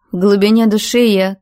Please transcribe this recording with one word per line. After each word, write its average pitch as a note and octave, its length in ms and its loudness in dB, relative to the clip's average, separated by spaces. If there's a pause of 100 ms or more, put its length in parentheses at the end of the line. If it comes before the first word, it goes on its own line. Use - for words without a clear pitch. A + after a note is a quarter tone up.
(120)
В F3 80 -6
глубине G#3 480 2
души G#3+ 320 -2
я, G3 420 0